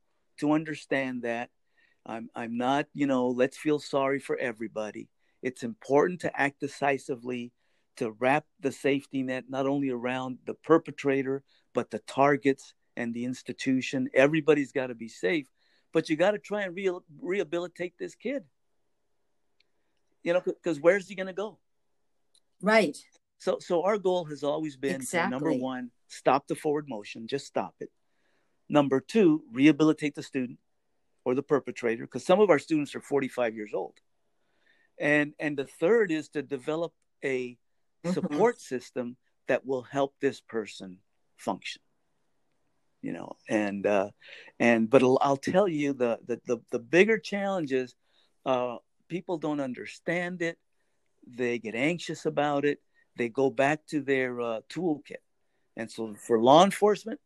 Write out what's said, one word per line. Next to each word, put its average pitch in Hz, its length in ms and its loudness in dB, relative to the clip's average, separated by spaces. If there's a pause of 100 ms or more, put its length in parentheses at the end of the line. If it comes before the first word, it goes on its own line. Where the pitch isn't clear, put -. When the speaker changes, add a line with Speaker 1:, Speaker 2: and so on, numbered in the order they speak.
(380)
Speaker 1:
to 147 140 0
understand 143 720 -4
that 117 280 -4 (560)
I'm, 113 280 -10
I'm 117 220 -6
not, 135 380 0
you 143 120 0
know, 127 220 2
let's 127 280 0
feel 151 220 0
sorry 139 420 -2
for 151 160 -4
everybody. 110 720 -6 (340)
It's 127 200 -6
important 139 580 0
to - 200 -4
act 139 200 -2
decisively, 127 920 -4 (440)
to 117 160 -4
wrap 131 340 0 (140)
the 131 120 -2
safety 135 500 -2
net, 127 260 -6
not 135 180 -2
only 139 240 0
around 127 560 -4
the - 80 -8
perpetrator, 139 880 2 (320)
but 120 160 -2
the 107 100 -6
targets 139 720 2 (220)
and 117 160 -4
the 120 120 -6
institution. 127 920 -4
Everybody's 147 580 4
gotta 127 220 -4
be 113 140 -12
safe, 170 380 -4 (460)
but 160 160 0
you 156 80 0
gotta 202 220 2
try 208 240 -6
and 180 120 -8
re-, 190 160 -2 (300)
rehabilitate 175 800 -6
this 180 160 -12
kid. 247 300 -6 (1800)
You 170 120 0
know, 180 100 2
c-, 185 80 -2 (100)
'cause 151 180 -2
where's 180 280 4
he 202 60 -14
gonna 190 180 -8
go? 190 260 -8 (1040)
Speaker 2:
Right. 214 360 4 (420)
Speaker 1:
So, 180 200 -2
so 170 260 0
our 214 140 2
goal 180 280 0
has 143 160 -10
always 147 340 -4
been - 300 -4
to, 175 220 0
number 139 200 -2
Speaker 2:
Exactly. 131 120 0
Speaker 1:
one, 127 300 -6 (180)
stop - 380 2
the 160 80 -6
forward 151 340 -2
motion, 113 380 -12
just 139 200 -6
stop 98 340 -4
it. 90 100 -12 (800)
Number 139 320 4
two, 170 520 4
rehabilitate 151 640 4
the 147 80 -10
student 127 360 -6 (640)
or 127 100 0
the 135 80 0
perpetrator, 127 640 -2
'cause - 180 -10
some 185 160 4
of 202 100 6
our 156 80 8
students 151 360 -2
are 123 60 -8
forty-five 127 540 -2
years 107 200 -8
old. - 240 -8 (1000)
And, 147 400 2
and 147 180 -4
the 135 100 -4
third 196 440 2
is 156 200 -4
to 147 120 -4
develop 151 520 -6 (280)
a 127 360 -4 (440)
Speaker 2:
Mm-hmm. 175 120 -2
Speaker 1:
support 175 440 2
system 127 600 -8 (280)
that 123 200 0
will 127 160 -2
help 139 380 -2
this 135 200 0
person 98 600 -10 (360)
function. - 460 -8 (1200)
You 107 100 -8
know, 90 240 -12 (100)
and, 101 400 0
uh, 104 220 4 (500)
and, 117 300 4
but 127 140 6
I'll, 127 180 6
I'll 139 160 2
tell 185 320 2
you 147 240 -2
the, 120 320 -2
the, 117 220 -6
the, 120 240 -4
the 123 80 -4
bigger 185 400 4
challenge 196 560 -4
is, 127 200 -4 (520)
uh, 123 320 -2 (300)
people 180 280 -6
don't 151 240 -4
understand 170 800 -6
it. 170 160 -4 (720)
They 120 320 -2
get 107 160 -8
anxious 156 500 -4
about 147 400 0
it. 147 160 0 (360)
They 120 120 -2
go 135 220 2
back 135 380 0
to 151 120 -4
their, 127 400 0
uh, 113 200 -4 (100)
toolkit. 156 500 -4 (560)
And 113 140 -8
so 113 240 -8
for 110 260 2
law 143 240 10
enforcement, 202 600 0